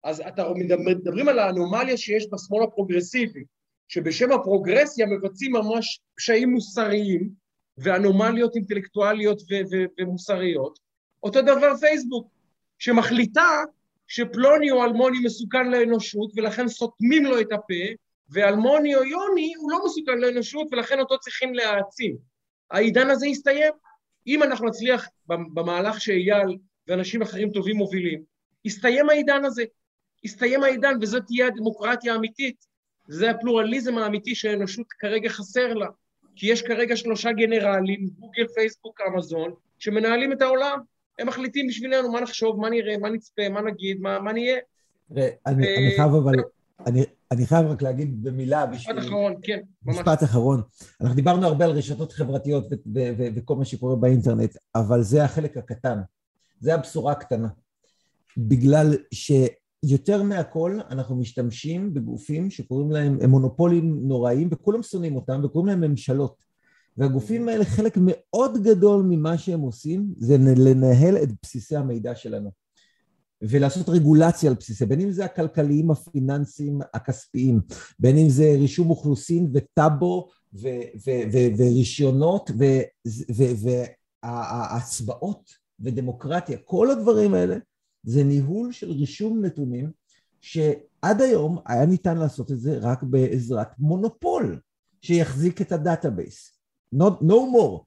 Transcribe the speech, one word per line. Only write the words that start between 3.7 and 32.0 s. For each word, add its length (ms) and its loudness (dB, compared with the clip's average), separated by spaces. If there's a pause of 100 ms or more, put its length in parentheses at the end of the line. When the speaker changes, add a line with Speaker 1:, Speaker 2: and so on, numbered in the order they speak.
Speaker 1:
שבשם 440 -2
הפרוגרסיה 760 0
מבצעים 460 -6
ממש 480 -4 (180)
פשעים 320 0
מוסריים, 800 -2 (480)
ואנומליות 800 2
אינטלקטואליות 840 -2
ו-, 200 -4 (100)
ו-, 140 0 (140)
ומוסריות. 800 -4 (440)
אותו 180 2
דבר 360 4
פייסבוק, 500 0 (520)
שמחליטה 840 2 (440)
שפלוני 640 2
או 120 4
אלמוני 400 2
מסוכן 480 -2
לאנושות, 640 0
ולכן 320 -2
סותמים 580 0
לו 140 2
את 120 -2
הפה, 320 -6 (460)
ואלמוני 680 2
או 80 4
יוני 540 -2
הוא 140 -6
לא 140 -2
מסוכן 320 -4
לאנושות, 540 -2
ולכן 280 -2
אותו 200 0
צריכים 340 -6
להעצים. 640 -4 (560)
העידן 380 2
הזה 180 0
יסתיים. 460 0 (540)
אם 160 2
אנחנו 240 -2
נצליח 400 -2 (200)
במ-, 260 -6
במהלך 480 -4
שאייל 560 0 (300)
ואנשים 340 -4
אחרים 300 -6
טובים 240 -4
מובילים, 480 -4 (420)
יסתיים 440 0
העידן 360 2
הזה. 180 -4 (600)
יסתיים 400 -2
העידן, 380 0
וזאת 260 -4
תהיה 200 0
הדמוקרטיה 680 -4